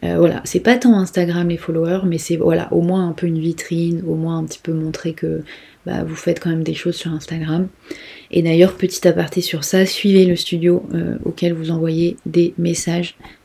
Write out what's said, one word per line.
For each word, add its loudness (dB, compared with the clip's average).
Euh, 0
voilà, 4
c'est -2
pas 4
tant 6
Instagram 0
les 0
followers, -2
mais 0
c'est, -2
voilà, 0
au 2
moins 2
un -2
peu -4
une 0
vitrine, -2
au 0
moins -2
un -4
petit -10
peu -4
montrer -4
que, -4
bah, -4
vous -8
faites -2
quand -4
même 0
des -2
choses -4
sur -8
Instagram. -4
Et 2
d'ailleurs, 6
petit 0
aparté 0
sur -4
ça, 2
suivez 4
le 2
studio, 0
euh, -2
auquel -2
vous -4
envoyez 0
des 2
messages. -2